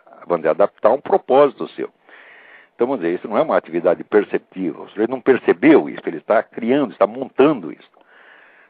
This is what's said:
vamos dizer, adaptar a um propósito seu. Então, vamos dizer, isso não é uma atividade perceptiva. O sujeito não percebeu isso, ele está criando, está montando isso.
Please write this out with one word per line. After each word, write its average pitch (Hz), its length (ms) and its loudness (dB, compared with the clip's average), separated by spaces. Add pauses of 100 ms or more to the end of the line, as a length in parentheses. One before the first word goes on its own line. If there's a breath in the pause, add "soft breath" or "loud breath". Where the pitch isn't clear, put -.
(280 soft breath)
vamos 85 140 -2
dizer, 80 80 -2
adaptar 95 400 0
a 117 40 2
um 147 80 -4
propósito 135 680 0
seu. - 200 -10 (840 loud breath)
Então, 120 120 0
vamos 131 140 -4
dizer, 85 140 -2
isso - 120 -10
não 110 100 -4
é 175 40 2
uma 98 160 0
atividade 82 480 -2
perceptiva. 92 800 -4
O 98 60 -20
sujeito 110 200 -4
não 127 100 -8
percebeu 120 720 2
isso, - 160 -14
ele 82 120 -8
está 107 260 -2
criando, 120 480 -4
está - 160 0
montando 123 640 -2
isso. - 160 -20 (800 soft breath)